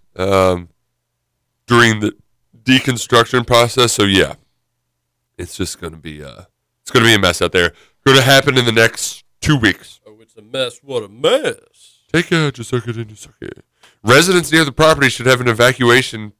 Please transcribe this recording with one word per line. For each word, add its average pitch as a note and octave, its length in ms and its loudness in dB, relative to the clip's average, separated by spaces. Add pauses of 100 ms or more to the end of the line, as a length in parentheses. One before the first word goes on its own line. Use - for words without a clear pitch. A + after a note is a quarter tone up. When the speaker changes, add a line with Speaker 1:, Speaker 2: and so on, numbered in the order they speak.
(180)
Speaker 1:
um, F#2 520 0 (1000)
during A#2 340 2
the G#2 120 -4 (500)
deconstruction B2 840 0
process. A#2+ 460 0
So, A2 100 0
yeah, F#2 300 2 (1040)
it's F2+ 180 -14
just - 240 -8
gonna E2 180 -16
be, D2+ 240 -18
uh, C#2 220 -20 (380)
it's - 100 -20
gonna A#2+ 140 2
be A2+ 80 4
a G#2 60 2
mess F2+ 220 0
out F2 120 -2
there. E2+ 180 -4 (340)
Gonna C3+ 160 4
happen C3 360 2
in B2 80 2
the A#2 80 0
next - 500 0 (160)
two D3+ 160 0
weeks. - 500 -4
Speaker 2:
Oh, G#2+ 140 -20
it's A2 160 -20
a A2 60 -20
mess! B2 420 -10
What C3 200 -8
a G2+ 40 -16
mess. D#3 920 -6 (100)
Speaker 1:
Take E3+ 220 -2
out, D#3 220 -2
just A#2 160 -16
suck A#2+ 180 -4
it A2 80 -10
in, A2+ 100 -12
just G#2+ 160 -20
suck - 160 -20
it. - 240 -16 (400)
Residents D#3 480 2
near D#3+ 140 2
the C#3+ 80 -4
property D3+ 340 2
should A#2+ 200 -6
have B2+ 120 4
an B2 80 -6
evacuation A#2+ 920 0